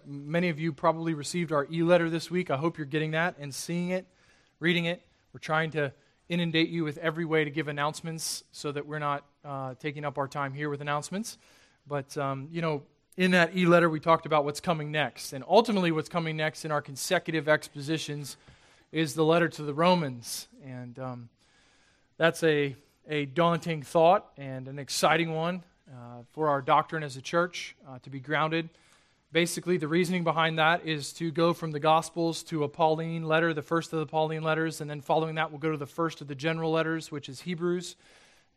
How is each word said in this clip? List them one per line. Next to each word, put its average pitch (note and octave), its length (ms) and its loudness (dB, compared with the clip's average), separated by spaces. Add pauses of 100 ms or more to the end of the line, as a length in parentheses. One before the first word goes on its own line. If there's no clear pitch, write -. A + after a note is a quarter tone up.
many D3 440 -2
of D3 100 -4
you D#3+ 120 0
probably E3 440 0
received D#3 360 -4
our D3 200 2
e-letter E3+ 360 6
this D#3+ 220 -2
week. F3 220 -2
I C#3 40 4
hope D#3+ 220 -2
you're D#3 80 -6
getting D#3 260 -2
that E3 280 0
and C#3+ 120 -12
seeing F3 380 -4
it, F#3 160 -2 (540)
reading E3+ 260 2
it. E3+ 160 -4 (320)
We're C3 60 -18
trying D#3+ 320 0
to D3 200 0 (380)
inundate E3 400 2
you E3 140 -2
with D3+ 160 -4
every E3 260 -2
way D#3 180 2
to D3 60 -2
give C#3+ 180 -4
announcements D#3 840 -4
so - 200 -6
that C#3+ 140 -6
we're D3+ 140 -8
not, C#3+ 260 -4 (180)
uh, C3+ 360 -8
taking D3 260 -6
up C#3+ 140 -4
our C#3 80 -2
time C#3 260 -6
here D3 160 -4
with C#3+ 120 -6
announcements. D3 580 -4 (480)
But, C#3 280 -6
um, C#3 360 -4
you E3+ 100 -4
know, D3+ 220 -2 (340)
in F#3 140 4
that F3+ 260 6
e-letter, E3+ 320 8
we D#3 100 0
talked D#3+ 280 4
about D3+ 180 4
what's D3 160 -4
coming D#3 300 -2
next. D3 420 -4
And C3 140 -8
ultimately, G3 440 6
what's D#3 180 -2
coming D#3+ 280 -2
next D#3 260 -2
in D#3 80 -6
our D3 120 0
consecutive D#3+ 680 0
expositions D3 880 -2 (540)
is D3+ 240 -2
the D#3 100 4
letter E3 240 6
to D3+ 140 -10
the D3 100 -4
Romans. D#3 760 0 (160)
And, B2 360 -12
um, B2 300 -10 (880)
that's E3 260 2
a, D3 320 2 (340)
a D3+ 160 -2
daunting E3 560 0
thought E3+ 560 4
and C3 300 -10
an C3+ 100 -12
exciting D#3+ 560 0
one, E3+ 300 -4 (240)
uh, A#2+ 440 -16
for D#3 180 0
our C#3 140 2
doctrine D3+ 400 2
as C3+ 120 -10
a C3 60 -12
church, - 540 -2 (120)
uh, C3 120 -16
to - 100 -20
be C3+ 100 -10
grounded. D#3 500 0 (600)
Basically, F3 460 2
the D3+ 100 -2
reasoning F3 360 2
behind D#3+ 340 2
that D#3+ 260 4
is D#3 300 -6
to E3 160 -4
go E3 240 2
from E3 160 -6
the D3 100 -6
Gospels D#3+ 640 2
to D#3 180 -4
a C#3+ 40 0
Pauline E3 540 0
letter, D#3+ 320 2
the D3+ 80 -4
first E3 320 -2
of D#3+ 60 -2
the D#3 80 -2
Pauline D#3 340 -2
letters, D#3+ 400 -2
and D3 80 -8
then D3 100 -8
following D#3+ 360 0
that, D#3+ 160 -2
we'll D3 80 -12
go D#3 120 -2
to D#3 60 -2
the C#3+ 80 -8
first D#3+ 360 -4
of C#3+ 60 -12
the D3 60 -10
general D#3+ 380 -2
letters, D#3+ 400 -2
which D3 180 -10
is C3 120 -14
Hebrews, F3 560 -4 (600)